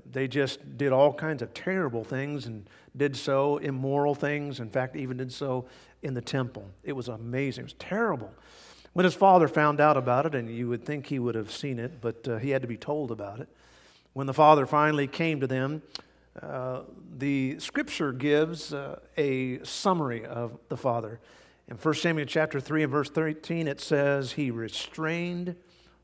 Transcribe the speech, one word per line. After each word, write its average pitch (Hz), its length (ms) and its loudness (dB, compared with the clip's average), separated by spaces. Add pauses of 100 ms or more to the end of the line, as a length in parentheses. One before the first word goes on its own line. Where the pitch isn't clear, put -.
they 131 180 -2
just 135 500 -2
did 139 140 0
all 139 220 8
kinds 156 280 -4
of 113 120 -8
terrible 151 500 -4
things 135 420 -6
and 107 240 -12 (260)
did 139 200 0
so 139 420 2
immoral 143 580 0
things. 143 440 -4
In 113 100 -8
fact, 127 260 -2
even 127 220 -6
did 127 140 -8
so 127 340 -4 (360)
in 139 120 -6
the 120 80 -6
temple. 120 440 -4 (180)
It 143 100 -6
was 123 160 -8
amazing. 120 520 -4
It 120 40 -12
was 123 80 -16
terrible. 180 600 -4 (600)
When 180 100 4
his 180 100 6
father 180 340 8
found 147 320 4
out 147 180 8
about 127 280 2
it, 156 80 -4
and 117 160 -4
you 117 180 -4
would 120 160 -2
think 147 220 -6
he 139 140 -2
would 120 160 0
have 107 160 -6
seen 135 260 -6
it, 127 240 -8
but, 113 260 -6
uh, 117 100 -2
he 135 120 -2
had 135 140 0
to 123 40 -4
be 117 100 -6
told 147 340 -4
about 101 280 -10
it. 143 80 -12 (640)
When 135 120 -4
the 135 80 -2
father 151 320 8
finally 147 420 2
came 160 340 -2
to 135 60 0
them, 135 360 -2 (580)
uh, 131 400 -8 (360)
the 139 420 0
scripture 175 540 -4
gives, 151 600 2
uh, 139 260 -8 (160)
a 131 480 0
summary 139 600 0
of 120 320 -8 (120)
the 139 80 -6
father. 117 420 -2 (480)
In 120 100 -12
First 151 240 0
Samuel 160 240 0
chapter 151 340 0
three 151 220 -2
and 143 100 0
verse 143 180 0
thirteen, 160 580 -2
it 139 120 -4
says, 143 520 0
"He 143 180 -2
restrained 170 1080 -6 (480)